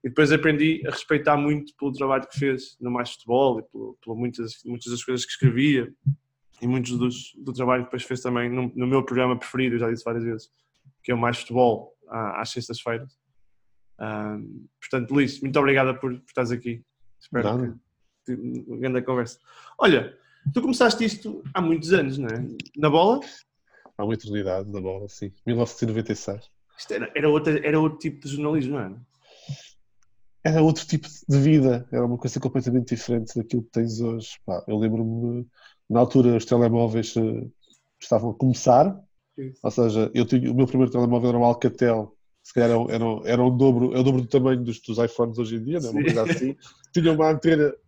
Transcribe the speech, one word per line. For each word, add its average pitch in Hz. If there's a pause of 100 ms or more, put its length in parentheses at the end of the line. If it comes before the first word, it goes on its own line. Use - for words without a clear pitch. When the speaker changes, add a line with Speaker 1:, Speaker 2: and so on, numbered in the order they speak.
Speaker 1:
E 127
depois 143
aprendi 156
a -
respeitar 147
muito 147
pelo 139
trabalho 135
que -
fez 135
no 123
Mais 120
Futebol 123
e 110
pelo, 110
pelo 113
muitas, 117 (120)
muitas 120
das 120
coisas 127
que -
escrevia 131 (640)
e 120
muitos 123
dos, 123
do 135
trabalho 127
que 123
depois 120
fez 127
também 120
no, 123
no 123
meu 131
programa 123
preferido, 123
eu 117
já 113
disse 113
várias 117
vezes, 113 (540)
que 123
é 123
o -
Mais 117
Futebol, 120 (160)
à-, 110
às 117
sextas-feiras. 120 (840)
Ahm, 107 (140)
portanto, 127
Luís, 139
muito 135
obrigada 135
por, 127
por -
estares 123
aqui. 120 (360)
Espero -
Speaker 2:
Nada. 117 (460)
Speaker 1:
que, 123
que 123
uma 117
grande 127
conversa. 127 (400)
Olha, 131 (360)
tu 247
começaste 233
isto - (100)
há 185
muitos 165
anos, 139
não 131
é? 113 (320)
Na 151
bola? 190 (800)
Speaker 2:
Há 104
uma 110
eternidade, 101
na 98
bola, 95
sim. 98 (140)
Mil 120
novecentos 117
e -
noventa 110
e 104
seis. - (260)
Speaker 1:
Isto -
era, 113
era 151
outra, 147
era 151
outro 156
tipo -
de 139
jornalismo, 147
não 135
era? 104 (1400)
Speaker 2:
Era 160
outro 156
tipo -
de -
vida, 135
era 123
uma 120
coisa 131
completamente 127
diferente 117
daquilo 117
que 113
tens 117
hoje. 113
Pá, 90
eu 107
lembro-me, 117 (420)
na 113
altura 123
os 110
telemóveis, 117
eh, 113 (540)
estavam 113
a -
começar, 135 (380)
Speaker 1:
Isso. 131
Speaker 2:
ou -
seja, 110
eu 120
tinha, 127
o 123
meu 131
primeiro 127
telemóvel 120
era 120
um 120
Alcatel, 117 (240)
se -
calhar 117
era, 117
era, 113 (200)
era 120
o 127
dobro, 127
é 127
o 127
dobro 127
do 120
tamanho 127
dos, 117
dos 110
iPhones 117
hoje 113
em 110
dia, 160
não 123
é? -
Uma 147
Speaker 1:
Sim. 139
Speaker 2:
coisa 117
assim. 135 (360)
Tinha 165
uma 156
antena 151 (160)